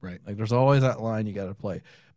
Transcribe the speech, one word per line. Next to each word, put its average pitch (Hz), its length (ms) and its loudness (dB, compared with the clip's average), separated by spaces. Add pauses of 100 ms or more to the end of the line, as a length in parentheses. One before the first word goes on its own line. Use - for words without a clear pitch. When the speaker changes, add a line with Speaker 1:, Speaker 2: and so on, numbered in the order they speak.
Speaker 1:
Right. 87 240 -14
Speaker 2:
Like, 101 100 -10
there's 110 160 -2
always 135 300 6
that 131 180 0
line 110 260 -2
you 104 60 -6
gotta 98 220 -8
play. 90 260 -8 (360)